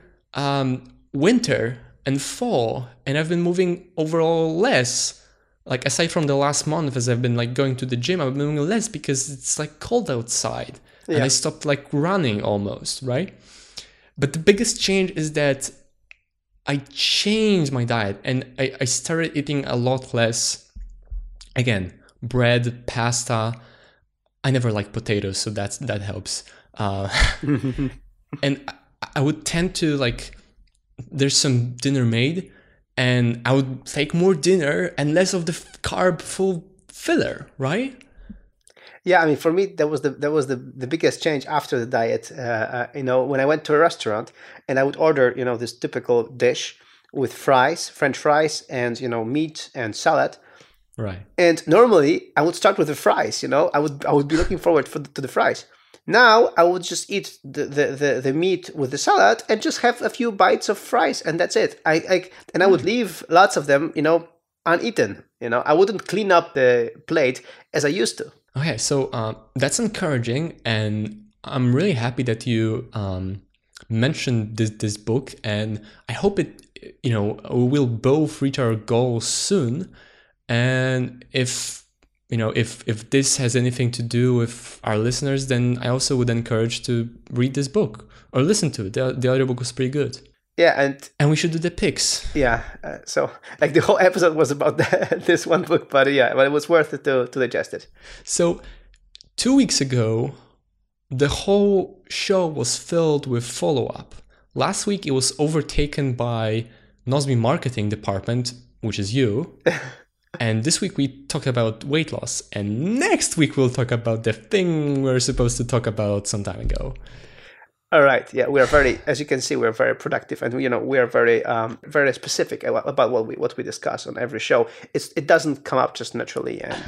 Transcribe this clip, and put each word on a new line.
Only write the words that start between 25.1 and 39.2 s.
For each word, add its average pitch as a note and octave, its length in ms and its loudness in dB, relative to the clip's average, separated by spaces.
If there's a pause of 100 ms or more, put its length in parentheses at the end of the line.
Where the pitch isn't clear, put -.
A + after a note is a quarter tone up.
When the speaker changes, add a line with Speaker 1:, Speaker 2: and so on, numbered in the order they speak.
Speaker 1:
so - 100 -4
that's, G#2 300 -6
that G#2 240 -6
helps. G2 420 -8 (300)
Uh, G2 340 -4 (160)
<laughs> - 80 2 (100)
Speaker 2:
<laughs> - 0 - (1000)
Speaker 1:
and C#3 260 -2
I, - 60 -14 (420)
I D3 60 0
would D3+ 240 -2
tend E3+ 300 -2
to, D3+ 200 0
like, A#2+ 400 -4 (720)
there's C#3 260 0
some B2 380 0
dinner C3+ 300 0
made, C3 480 0 (440)
and B2 480 0
I B2 80 2
would C3+ 320 0
take D3 300 -4
more F3+ 180 4
dinner F3 640 0
and D3 160 0
less F3+ 220 2
of E3+ 120 -4
the F3 60 -2
f-, - 300 -14
carb F3+ 400 0
full F#3+ 420 -2 (240)
filler, - 720 -2
right? G3+ 420 -4 (1040)
Speaker 2:
Yeah, F3+ 180 6